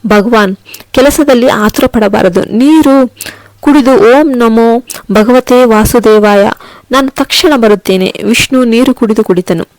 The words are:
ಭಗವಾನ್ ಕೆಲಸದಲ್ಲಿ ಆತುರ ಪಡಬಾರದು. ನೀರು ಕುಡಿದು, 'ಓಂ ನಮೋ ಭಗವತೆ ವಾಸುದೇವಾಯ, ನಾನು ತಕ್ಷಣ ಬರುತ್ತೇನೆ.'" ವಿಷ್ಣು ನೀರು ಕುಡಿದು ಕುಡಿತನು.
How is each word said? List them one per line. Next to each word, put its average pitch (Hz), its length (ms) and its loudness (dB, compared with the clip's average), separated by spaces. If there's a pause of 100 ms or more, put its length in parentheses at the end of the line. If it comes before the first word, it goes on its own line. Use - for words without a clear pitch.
ಭಗವಾನ್ 208 500 0 (340)
ಕೆಲಸದಲ್ಲಿ 269 580 0
ಆತುರ 214 380 -2
ಪಡಬಾರದು. 202 580 -2
ನೀರು 269 680 2 (480)
ಕುಡಿದು, 269 300 2
'ಓಂ 262 460 2
ನಮೋ 233 480 0 (280)
ಭಗವತೆ 247 520 2
ವಾಸುದೇವಾಯ, 214 880 2 (400)
ನಾನು 269 180 -2
ತಕ್ಷಣ - 480 -2
ಬರುತ್ತೇನೆ.'" 196 680 -2
ವಿಷ್ಣು 247 400 -2
ನೀರು 240 300 0
ಕುಡಿದು 220 300 -2
ಕುಡಿತನು. 180 440 -4 (100)